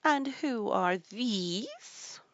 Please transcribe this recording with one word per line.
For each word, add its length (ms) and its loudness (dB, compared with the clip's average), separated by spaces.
And 240 4
who 420 -2
are 260 4
these? 1200 -4